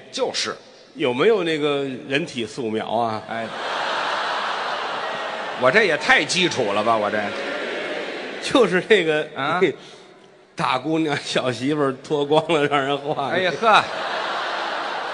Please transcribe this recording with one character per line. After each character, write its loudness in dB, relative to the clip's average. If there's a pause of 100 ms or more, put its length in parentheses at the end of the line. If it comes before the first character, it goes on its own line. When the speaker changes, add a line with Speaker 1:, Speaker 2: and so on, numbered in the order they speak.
(120)
Speaker 1:
就 -2
是。 -2 (420)
Speaker 2:
有 0
没 4
有 4
那 0
个 0 (240)
人 0
体 -4
素 -6
描 -2
啊？ 0
Speaker 1:
哎。 -6 (2250)
我 4
这 6
也 2
太 4
基 0
础 0
了 2
吧， 4
我 0
这。 0 (1200)
Speaker 2:
就 4
是 2
那 8
个。 2 (100)
Speaker 1:
啊。 0
Speaker 2:
<laughs> 4 (840)
大 0
姑 0
娘、 2
小 0
媳 0
妇 2
儿 2
脱 0
光 4
了 4
让 2
人 0
画。 -2
Speaker 1:
哎 0
呀， 2 (100)
呵。 8 (1300)